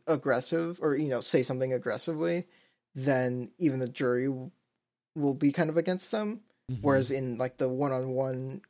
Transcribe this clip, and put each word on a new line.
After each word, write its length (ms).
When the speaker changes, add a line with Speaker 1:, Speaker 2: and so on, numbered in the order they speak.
Speaker 1:
aggressive 720
or, 140
you 120
know, 140
say 220
something 280
aggressively, 720
then 640
even 200
the 80
jury 380
w-, 240
will 200
be 160
kind 180
of 80
against 340
them. 300
Speaker 2:
Mm-hmm. 100
Speaker 1:
Whereas 300
in, 260
like, 200
the 120
one-on-one 1000